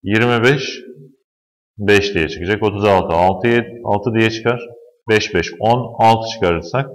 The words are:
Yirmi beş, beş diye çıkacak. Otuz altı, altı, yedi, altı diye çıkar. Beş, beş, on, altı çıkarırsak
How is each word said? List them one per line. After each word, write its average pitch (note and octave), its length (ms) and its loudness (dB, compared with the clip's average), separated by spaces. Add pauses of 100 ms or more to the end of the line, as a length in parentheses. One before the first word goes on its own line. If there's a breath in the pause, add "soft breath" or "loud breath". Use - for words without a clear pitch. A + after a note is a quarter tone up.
Yirmi A2+ 400 2
beş, - 360 2 (960)
beş G2+ 380 2
diye D#2+ 140 -2
çıkacak. G2 340 -4
Otuz G2+ 220 -2
altı, F#2 300 2
altı, F#2 320 0
yedi, A#2 360 -2
altı G#2 300 -2
diye A2+ 160 2
çıkar. A#2 320 -4 (480)
Beş, G#2+ 240 2
beş, E2+ 260 0
on, A#2+ 400 -2
altı A2+ 300 4
çıkarırsak F#2+ 640 -2